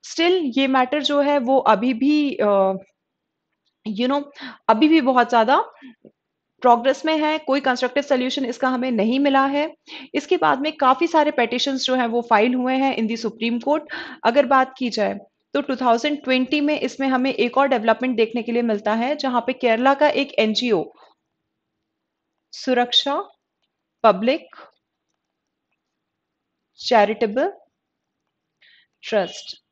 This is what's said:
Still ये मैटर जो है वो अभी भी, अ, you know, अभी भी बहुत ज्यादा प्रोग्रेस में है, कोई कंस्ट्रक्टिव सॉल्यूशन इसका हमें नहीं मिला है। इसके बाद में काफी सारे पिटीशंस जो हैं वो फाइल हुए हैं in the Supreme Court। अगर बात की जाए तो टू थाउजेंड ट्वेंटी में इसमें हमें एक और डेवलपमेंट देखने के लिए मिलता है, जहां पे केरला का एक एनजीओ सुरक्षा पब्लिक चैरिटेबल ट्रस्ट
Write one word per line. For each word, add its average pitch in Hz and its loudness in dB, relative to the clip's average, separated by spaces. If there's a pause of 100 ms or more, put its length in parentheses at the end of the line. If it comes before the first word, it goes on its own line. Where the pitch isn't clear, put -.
Still 330 0
ये 269 2
मैटर 262 0
जो 285 2
है 285 2
वो 262 2
अभी 226 2
भी, 285 0
अ, 196 2 (1160)
you 220 -4
know, 285 -2 (440)
अभी 226 4
भी 320 6
बहुत 247 2
ज्यादा 247 2 (1000)
प्रोग्रेस 247 2
में 311 0
है, 311 0
कोई 285 -2
कंस्ट्रक्टिव 254 -2
सॉल्यूशन 262 -2
इसका 240 -4
हमें 254 -2
नहीं 226 0
मिला 277 4
है। 285 -2 (400)
इसके 302 0
बाद 302 2
में 302 -2
काफी 269 2
सारे 302 2
पिटीशंस 247 -2
जो 254 -2
हैं 254 0
वो 233 -2
फाइल 233 2
हुए 254 -2
हैं 269 0
in 226 -2
the 220 -4
Supreme 233 -4
Court। 302 0 (380)
अगर 254 4
बात 262 2
की 247 -4
जाए 196 -4 (360)
तो 277 0
टू 277 -6
थाउजेंड 262 0
ट्वेंटी 254 0
में 294 0
इसमें 269 -4
हमें 262 0
एक 240 0
और 277 2
डेवलपमेंट 226 0
देखने 226 -2
के 233 -6
लिए 240 0
मिलता 214 -2
है, 254 -2
जहां 247 -2
पे 254 -4
केरला 254 2
का 294 2
एक 277 -2
एनजीओ 220 0 (1600)
सुरक्षा 262 0 (760)
पब्लिक 226 2 (2250)
चैरिटेबल 220 0 (1600)
ट्रस्ट - -6